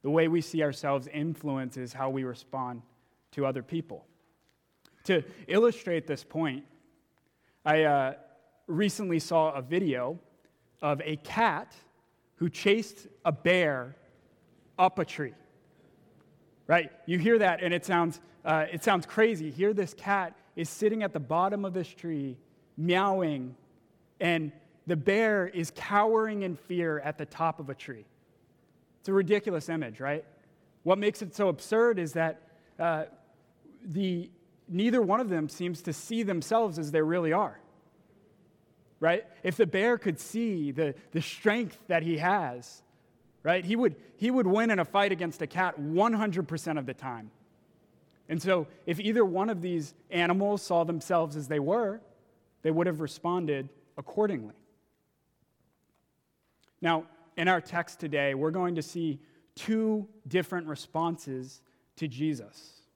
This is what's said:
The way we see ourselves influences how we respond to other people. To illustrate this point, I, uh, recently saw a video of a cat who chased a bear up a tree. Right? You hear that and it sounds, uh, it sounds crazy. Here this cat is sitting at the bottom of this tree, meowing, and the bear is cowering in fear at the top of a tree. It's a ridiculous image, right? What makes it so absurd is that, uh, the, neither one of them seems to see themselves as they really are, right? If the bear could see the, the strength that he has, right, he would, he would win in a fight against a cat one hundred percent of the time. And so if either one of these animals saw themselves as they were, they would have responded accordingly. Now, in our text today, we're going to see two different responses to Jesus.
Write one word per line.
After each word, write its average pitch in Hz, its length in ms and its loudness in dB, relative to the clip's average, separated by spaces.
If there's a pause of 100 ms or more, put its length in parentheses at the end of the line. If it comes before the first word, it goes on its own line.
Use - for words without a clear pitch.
The 139 60 -2
way 160 200 4
we 170 100 2
see 160 240 -2
ourselves 139 480 -2
influences 135 800 -6
how 135 180 -4
we 135 140 -4
respond 123 600 -8 (500)
to 143 120 -2
other 131 160 -2
people. 117 440 -8 (1000)
To 175 180 2 (280)
illustrate 190 580 2
this - 160 -6
point, 147 400 -4 (1000)
I, 156 180 6
uh, 139 300 4 (540)
recently 180 520 0
saw 160 320 2
a 139 100 -6
video 143 560 -2 (640)
of 147 220 0
a 156 140 -4
cat 190 580 -2 (600)
who 165 120 0
chased - 580 0 (180)
a - 80 2
bear 147 640 2 (800)
up 185 200 4
a 180 60 0
tree. 139 300 -6 (1300)
Right? 160 220 4 (160)
You 175 140 0
hear 226 200 6
that 180 220 4
and 175 120 0
it 175 100 -2
sounds, 170 380 0 (240)
uh, 156 260 2
it 170 100 -8
sounds 185 240 2
crazy. 202 460 2
Here 190 220 2
this 190 200 -2
cat 190 440 -2 (180)
is 160 120 -4
sitting 214 360 0
at 196 100 -4
the 156 80 -4
bottom 185 420 0
of 190 100 -6
this 180 140 -4
tree, 143 480 -8 (400)
meowing, 170 800 2 (640)
and 165 320 0 (360)
the 175 80 0
bear 202 520 2
is 180 260 -6
cowering 214 680 2
in 180 160 -4
fear 165 420 -2
at 147 180 -6
the 151 80 -8
top 160 360 -4
of 139 80 -10
a 131 60 -8
tree. 110 280 -16 (960)
It's - 80 -10
a 196 60 2
ridiculous 196 560 2
image, 131 320 -6
right? 147 240 -4 (580)
What 185 140 4
makes 208 240 0
it 180 120 -10
so 202 140 0
absurd 220 500 2
is 165 160 -4
that, 165 280 -2 (360)
uh, 160 280 0 (800)
the, 180 440 -2 (380)
neither 226 340 2
one 208 200 2
of 226 80 -4
them 160 180 0
seems 175 360 -6
to 165 100 -4
see 226 300 -4
themselves 196 540 0
as 151 140 -6
they 156 100 4
really 165 300 0
are, 175 260 0 (1400)
right? 175 260 2 (180)
If 180 120 -2
the 208 120 4
bear 220 300 2
could 160 220 -2
see 196 520 -2
the, 143 220 0 (180)
the 165 100 -2
strength 214 640 0
that 165 160 2
he 165 140 0
has, 156 640 -2 (640)
right, 175 200 2
he 208 140 0
would, 220 180 2 (220)
he 220 120 0
would 254 180 4
win 220 240 4
in 190 80 2
a 160 60 2
fight 202 280 2
against 170 280 -6
a 151 60 -4
cat 180 320 -2
one 170 320 2
hundred 202 380 -2
percent 160 300 -4
of 131 60 -6
the 127 100 -8
time. 117 360 -12 (1000)
And 160 80 -2
so 180 280 0 (180)
if 170 140 -2
either 214 260 4
one 190 240 0
of 196 100 -2
these 170 360 -4 (160)
animals 185 500 2
saw 170 220 2
themselves 160 520 0
as 143 120 -8
they 151 100 -2
were, 202 420 0 (640)
they 160 80 0
would 165 160 2
have 160 160 -2
responded 151 680 -2 (280)
accordingly. 143 560 -2 (2250)
Now, 165 260 0 (320)
in 170 100 2
our 180 120 4
text 170 400 -6
today, 139 360 0
we're 156 160 0
going 180 240 -2
to 156 80 -4
see 156 360 -4 (360)
two 220 520 -2 (200)
different 175 400 -2
responses 143 960 -6 (320)
to 160 120 -6
Jesus. 135 640 -6 (240)